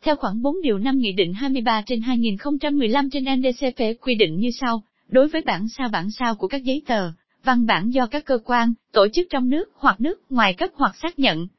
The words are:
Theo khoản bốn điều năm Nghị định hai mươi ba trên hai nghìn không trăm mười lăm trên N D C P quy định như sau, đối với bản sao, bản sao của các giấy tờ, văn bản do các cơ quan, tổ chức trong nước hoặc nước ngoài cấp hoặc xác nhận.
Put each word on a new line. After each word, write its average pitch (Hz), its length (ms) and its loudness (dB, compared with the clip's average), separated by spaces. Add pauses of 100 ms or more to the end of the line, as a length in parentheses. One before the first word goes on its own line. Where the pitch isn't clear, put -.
Theo 302 140 2
khoản 226 260 -4
bốn 302 200 -2
điều 226 160 0
năm 262 200 0
Nghị 220 140 0
định 180 200 0
hai 254 180 -4
mươi 262 120 -2
ba 220 240 0
trên 240 140 -2
hai 240 180 0
nghìn 226 180 0
không 285 220 -4
trăm 294 200 0
mười 247 100 2
lăm 277 220 0
trên 277 140 -4
N 262 180 0
D 262 40 2
C 247 300 -2
P - 40 -6 (200)
quy 254 140 0
định 180 220 2
như 226 140 0 (100)
sau, 233 220 -2 (260)
đối 262 200 4
với 320 140 -2
bản 208 260 -4
sao, 254 200 -6
bản 196 220 -4
sao 233 240 -2
của 196 140 -6
các 269 160 -6
giấy 262 220 -2
tờ, 190 260 0 (320)
văn 247 220 2
bản 202 240 2
do 254 160 2
các 294 180 -6
cơ 262 200 0
quan, 240 280 2 (200)
tổ 208 160 6
chức 349 220 -2
trong 254 200 0
nước 320 240 -2
hoặc 220 260 0
nước 302 320 -4
ngoài 214 220 2
cấp 349 200 -4
hoặc 233 280 -2
xác 339 160 -8
nhận. 180 280 0 (120)